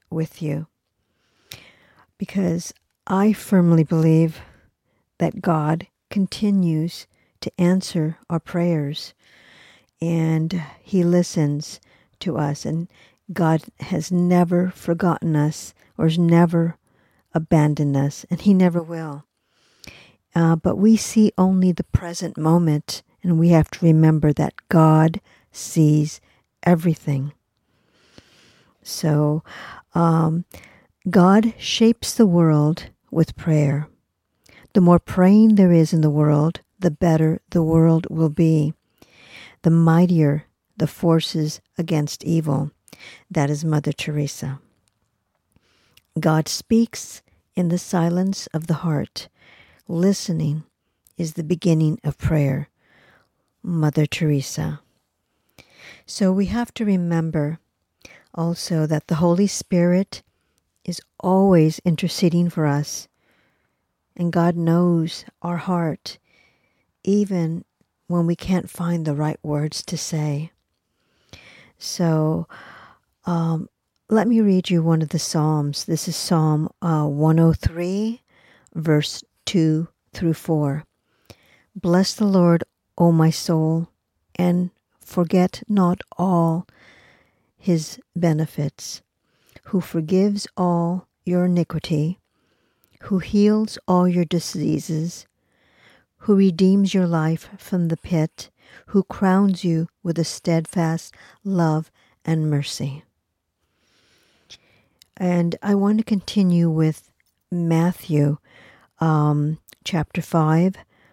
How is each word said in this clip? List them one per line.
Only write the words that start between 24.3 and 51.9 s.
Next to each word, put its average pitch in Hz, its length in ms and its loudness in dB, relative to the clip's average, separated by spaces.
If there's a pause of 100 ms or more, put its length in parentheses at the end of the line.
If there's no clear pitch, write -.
that 147 220 -4 (160)
God 160 500 4 (300)
sees 151 680 0 (440)
everything. 156 720 -2 (1500)
So, 151 600 -2 (500)
um, 165 500 0 (640)
God 202 480 4
shapes - 580 0
the 226 120 4
world 160 640 2 (220)
with 160 240 0
prayer. 151 500 0 (840)
The 196 80 4
more 175 180 6
praying 208 560 4
there 190 160 6
is 165 220 4
in 160 80 2
the 151 100 2
world, 147 520 0 (180)
the 170 100 0
better 160 500 0 (100)
the 175 120 0
world 165 480 2
will 160 180 0
be. 156 460 0 (880)
The 165 80 2
mightier 165 760 4 (300)
the 185 120 -2
forces 160 720 -2 (180)
against 160 460 -4
evil. 151 480 -2 (580)
That 147 200 0
is 151 140 -4
Mother 151 280 -2
Teresa. 147 680 -8 (1600)
God 156 300 0
speaks - 760 -4 (320)
in 180 140 -2
the 175 100 -2
silence 180 680 -4
of 160 180 -8
the 156 160 -4
heart. - 460 -6 (580)
Listening 165 760 -2 (520)
is 165 180 -8
the 160 100 -8
beginning 160 580 0